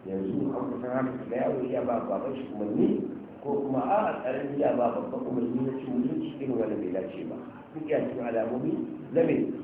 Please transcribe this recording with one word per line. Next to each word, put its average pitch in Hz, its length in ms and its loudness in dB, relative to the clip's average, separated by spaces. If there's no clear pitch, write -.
Yanzu 95 500 0
an 120 140 -2
kusan 123 240 -4
haka 127 260 0
ka - 120 -8
ga 117 60 -2
yaro 131 280 0
iya 123 180 0
ba 117 240 0
baban - 300 -2
shi - 160 -6
umarni, - 500 2
ko 139 160 0
kuma 131 240 2
a 202 400 2
ƙarami 139 380 -2
ya 127 180 4
ba 120 160 4
babban 123 320 -2
umarni 123 400 0
na 131 140 0
cin - 180 -6
mutunci - 400 2
irin 131 220 0
wanda 104 160 2
bai 90 180 -2
dace 92 320 -4
ba. - 100 -6
Duk 156 160 -6
ya 147 100 4
cikin 123 220 -2
alamomi 117 520 0
na 160 140 6
me? 151 120 4